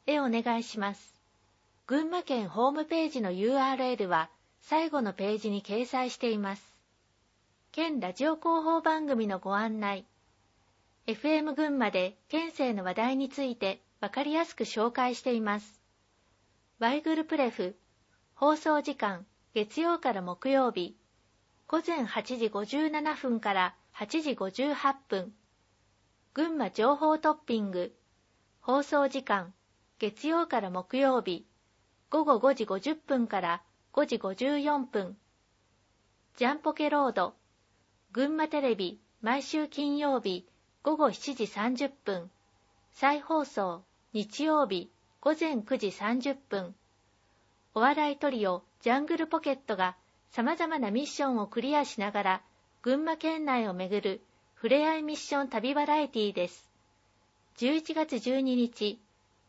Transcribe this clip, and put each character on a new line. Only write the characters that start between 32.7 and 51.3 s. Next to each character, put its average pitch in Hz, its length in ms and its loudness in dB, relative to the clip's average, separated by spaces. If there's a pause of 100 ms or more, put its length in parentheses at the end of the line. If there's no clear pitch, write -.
十 311 160 -2
分 247 320 0
か 196 120 -2
ら 170 220 -2 (300)
五 285 120 4
時 240 140 -2
五 190 160 -4
十 285 240 0
四 285 280 0
分。 190 300 -4 (1200)
ジ 247 100 -2
ャ 269 100 2
ン 302 40 -10
ポ 311 160 -2
ケ 302 160 0
ロ 285 200 4
ー - 20 -4
ド、 - 240 -2 (720)
群 277 220 0
馬 311 160 0
テ 302 140 -2
レ 240 120 2
ビ、 190 260 -6 (200)
毎 262 240 0
週 302 240 -2
金 285 280 -2
曜 277 240 0
日、 185 280 -6 (340)
午 294 140 0
後 285 160 4
七 277 240 -8
時 214 100 -2
三 233 300 -2
十 269 120 -2
分。 190 440 -6 (580)
再 285 300 2
放 311 240 0
送、 185 400 -4 (300)
日 214 300 -4
曜 302 220 4
日、 185 240 -4 (320)
午 311 160 4
前 311 240 0
九 254 160 -2
時 202 120 -2
三 226 300 -2
十 277 140 -2
分。 190 400 -6 (1000)
お 214 80 0
笑 208 320 4
い - 60 -4
ト 294 100 2
リ 220 180 0
オ、 180 160 0 (180)
ジ 226 100 2
ャ 269 100 4
ン 302 60 -4
グ 330 100 0
ル 320 100 0
ポ 320 140 -2
ケ 294 120 -2
ッ 262 40 -2
ト 220 180 -4
が、 185 220 0 (320)
様 254 260 0
々 320 240 -2
な 214 120 0
ミ 247 140 0
ッ - 20 -10
シ - 180 -2
ョ 269 60 2